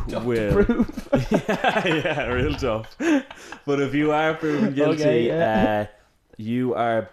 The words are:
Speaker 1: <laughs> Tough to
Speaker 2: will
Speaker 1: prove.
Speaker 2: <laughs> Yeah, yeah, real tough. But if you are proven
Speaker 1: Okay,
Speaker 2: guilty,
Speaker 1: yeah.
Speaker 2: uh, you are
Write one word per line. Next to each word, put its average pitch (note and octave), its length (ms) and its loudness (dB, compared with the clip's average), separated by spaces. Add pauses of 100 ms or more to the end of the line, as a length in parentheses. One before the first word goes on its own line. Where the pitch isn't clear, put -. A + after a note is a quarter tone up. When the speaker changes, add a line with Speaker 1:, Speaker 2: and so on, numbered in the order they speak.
Speaker 1:
<laughs> - 60 -6
Tough - 140 -6
to A#2+ 40 -4
Speaker 2:
will A2+ 380 2
Speaker 1:
prove. - 440 -2
Speaker 2:
<laughs> D3 220 0
Yeah, F#3+ 560 0
yeah, D3+ 400 -2
real B2+ 280 0
tough. A2+ 400 -4 (680)
But C#3+ 160 0
if C3 140 -2
you D3+ 160 2
are D#3 220 2
proven D3+ 340 0
Speaker 1:
Okay, C#3 80 -2
Speaker 2:
guilty, C#3+ 520 2
Speaker 1:
yeah. G#2+ 600 2
Speaker 2:
uh, - 40 -20 (420)
you A#2+ 400 -2
are A2+ 380 0